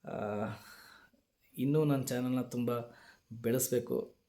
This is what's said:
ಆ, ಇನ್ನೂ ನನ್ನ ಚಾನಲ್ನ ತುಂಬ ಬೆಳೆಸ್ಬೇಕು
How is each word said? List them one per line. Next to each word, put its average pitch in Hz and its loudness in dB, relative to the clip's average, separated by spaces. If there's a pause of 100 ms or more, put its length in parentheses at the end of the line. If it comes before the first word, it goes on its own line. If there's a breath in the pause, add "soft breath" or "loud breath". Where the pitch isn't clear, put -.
ಆ, - -8 (1500 loud breath)
ಇನ್ನೂ 147 4
ನನ್ನ 139 4
ಚಾನಲ್ನ 127 0
ತುಂಬ 123 -2 (640 loud breath)
ಬೆಳೆಸ್ಬೇಕು 117 0 (120)